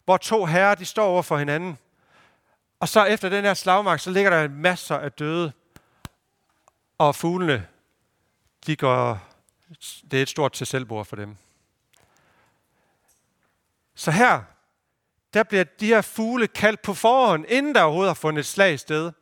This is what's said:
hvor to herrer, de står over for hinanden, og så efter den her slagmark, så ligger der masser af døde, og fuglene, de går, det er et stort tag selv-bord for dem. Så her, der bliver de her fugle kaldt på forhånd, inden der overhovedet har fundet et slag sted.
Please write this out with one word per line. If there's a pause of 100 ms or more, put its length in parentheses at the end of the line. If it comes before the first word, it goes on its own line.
hvor
to
herrer,
de
står
over
for
hinanden, (1000)
og
så
efter
den
her
slagmark,
så
ligger
der
masser
af
døde, (1500)
og
fuglene, (1000)
de
går, (840)
det
er
et
stort
tag
selv-bord
for
dem. (2500)
Så
her, (880)
der
bliver
de
her
fugle
kaldt
på
forhånd,
inden
der
overhovedet
har
fundet
et
slag
sted. (100)